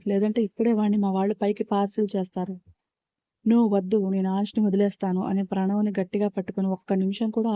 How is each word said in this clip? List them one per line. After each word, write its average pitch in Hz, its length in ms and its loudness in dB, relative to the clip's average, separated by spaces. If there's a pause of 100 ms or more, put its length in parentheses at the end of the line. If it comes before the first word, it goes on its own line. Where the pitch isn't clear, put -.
లేదంటే 208 380 0
ఇప్పుడే 226 300 0
వాణ్ణి 214 240 2
మా 202 140 0
వాళ్ళు 196 240 0
పైకి 208 300 -2
పార్సిల్ 202 440 -2
చేస్తారు." 185 460 -6 (880)
"No, 233 140 4 (100)
వద్దు. 196 380 2
నేను 190 240 0
ఆంజ్ని 202 320 0
వదిలేస్తాను," 196 640 0
అని 196 200 0
ప్రణవ్ని 196 500 0
గట్టిగా 202 340 -2
పట్టుకొని 190 420 -4
ఒక్క 190 240 -4
నిమిషం 196 360 0
కూడా 220 240 0